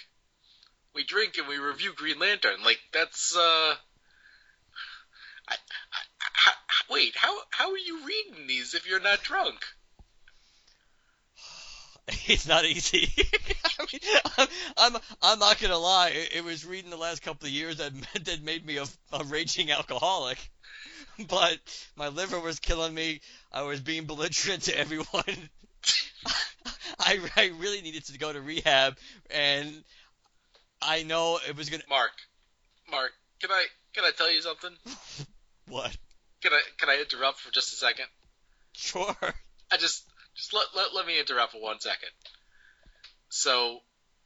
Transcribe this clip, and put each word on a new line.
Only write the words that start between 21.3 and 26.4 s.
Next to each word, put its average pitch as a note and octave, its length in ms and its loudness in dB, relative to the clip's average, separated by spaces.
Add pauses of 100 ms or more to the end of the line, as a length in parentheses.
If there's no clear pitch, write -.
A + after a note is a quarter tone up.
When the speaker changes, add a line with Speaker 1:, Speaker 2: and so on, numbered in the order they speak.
Speaker 2:
my D3 140 -6
liver F3 320 -4
was E3 180 -4
killing E3 340 0
me. D#3+ 280 -4 (320)
I C3+ 100 -4
was C#3+ 160 -4
being D#3+ 260 -6
belligerent D#3 580 -2
to D#3 140 0
everyone. D3+ 360 -2
<laughs> F3+ 360 -4 (1500)